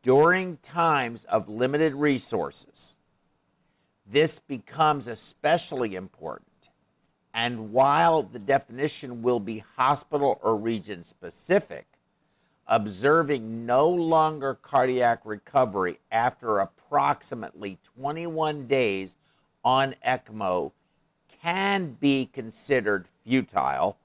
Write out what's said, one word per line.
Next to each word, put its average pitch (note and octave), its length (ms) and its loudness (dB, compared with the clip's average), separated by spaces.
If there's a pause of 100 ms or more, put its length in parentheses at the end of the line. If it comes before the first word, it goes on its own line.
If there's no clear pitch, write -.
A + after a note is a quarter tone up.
During E3 540 4
times D3 680 -2
of G#2 240 -2
limited C3+ 460 0
resources, B2 1000 -4 (1120)
this D3 300 2
becomes C#3+ 720 -2
especially B2+ 880 -2
important. - 760 -14 (640)
And A2+ 400 -4
while D3 500 4
the A2 160 -12
definition B2 840 -2
will A#2+ 200 2
be G#2+ 220 -8 (120)
hospital C#3 680 0
or A2 140 2
region G#2 480 -6
specific, - 840 -6 (840)
observing A#2 1000 0
no C3 240 4
longer D#3 720 0
cardiac B2+ 640 2
recovery G#2 760 -2 (120)
after A2+ 480 0
approximately G#2+ 1200 -4
twenty-one D#3 840 -6
days G#2 500 0 (480)
on C3 280 2 (120)
ecmo G2+ 680 -2 (680)
can F#3 580 -2
be C3+ 320 2
considered A2 760 -2 (180)
futile F2 800 0